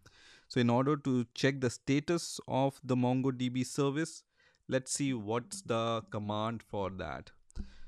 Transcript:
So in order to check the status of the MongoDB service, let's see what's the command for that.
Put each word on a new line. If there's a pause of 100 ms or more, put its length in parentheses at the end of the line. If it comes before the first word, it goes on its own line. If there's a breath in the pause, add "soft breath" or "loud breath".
(480 loud breath)
So
in
order
to
check
the
status
of
the
MongoDB
service, (460 soft breath)
let's
see
what's
the
command
for
that. (560 loud breath)